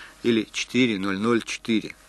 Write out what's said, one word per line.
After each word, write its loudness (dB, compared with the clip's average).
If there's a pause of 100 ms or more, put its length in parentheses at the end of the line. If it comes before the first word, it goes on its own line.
(240)
или 2
четыре 0
ноль -2
ноль 2
четыре, -2 (140)